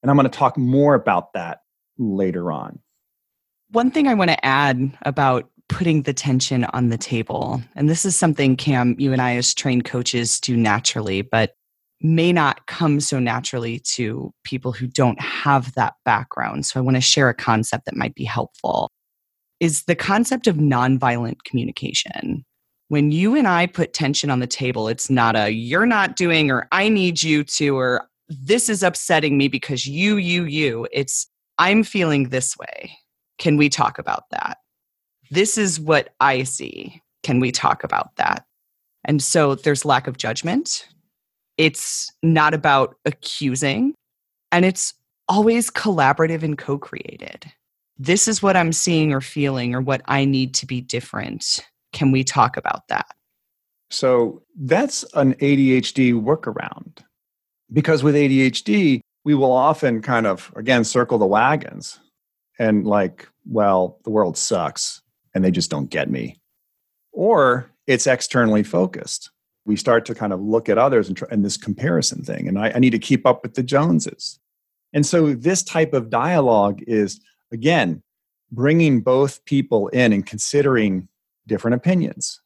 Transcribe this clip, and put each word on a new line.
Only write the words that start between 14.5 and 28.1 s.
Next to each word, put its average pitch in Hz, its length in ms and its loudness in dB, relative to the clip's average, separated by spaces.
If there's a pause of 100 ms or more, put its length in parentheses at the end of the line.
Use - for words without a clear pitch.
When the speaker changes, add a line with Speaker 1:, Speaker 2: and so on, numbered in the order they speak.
Speaker 2:
who 123 160 -8
don't 123 320 0
have 131 540 -2
that - 220 -2 (100)
background. 113 640 -2
So - 120 -4
I 127 40 0
wanna 127 180 2
share 135 280 4
a 117 40 -2
concept - 520 -2
that - 120 -8
might - 180 -4
be 135 100 -8
helpful, - 680 -6 (680)
is 165 220 -2
the 175 120 0
concept 233 520 0
of 175 100 2
nonviolent 127 880 2
communication. - 1000 -6 (460)
When 147 240 2
you 202 240 2
and 262 100 2
I 175 200 2
put - 260 -4
tension 143 360 -2
on 127 120 0
the 123 60 -4
table, 123 420 -4
it's 117 200 -6
not 117 280 2
a, 107 120 2
"You're 120 360 -2
not 208 320 0
doing," 160 340 2
or, 127 220 -2
"I 196 160 0
need 180 340 0
you 151 220 0
to," 143 320 -2
or, 127 320 -2 (180)